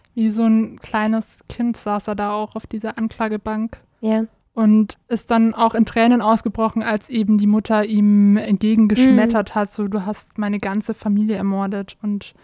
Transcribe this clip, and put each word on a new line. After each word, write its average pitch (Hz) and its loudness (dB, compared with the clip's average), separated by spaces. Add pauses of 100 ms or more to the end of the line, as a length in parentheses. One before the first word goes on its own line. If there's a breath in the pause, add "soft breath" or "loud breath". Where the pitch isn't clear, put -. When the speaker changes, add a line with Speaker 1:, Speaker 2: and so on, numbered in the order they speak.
(160 soft breath)
Speaker 1:
Wie 220 0
so 226 -2
ein 220 0
kleines 220 -4
Kind 240 -4
saß 208 -6
er 208 -6
da 208 -4
auch 214 -8
auf 214 -10
dieser 220 -10
Anklagebank. 220 -6 (240)
Speaker 2:
Ja. 220 0 (320)
Speaker 1:
Und 214 4 (100)
ist - -6
dann 226 2
auch 226 0
in 226 2
Tränen 233 2
ausgebrochen, 220 -2
als 214 -4
eben 214 2
die 208 2
Mutter 214 2
ihm 208 4
entgegengeschmettert 220 2
Speaker 2:
Mhm. 214 -4
Speaker 1:
hat, 202 -4
so, 208 -6
"Du 196 -6
hast - -12
meine 208 -4
ganze 208 -6
Familie 214 -2
ermordet 196 -6
und 208 -8 (100)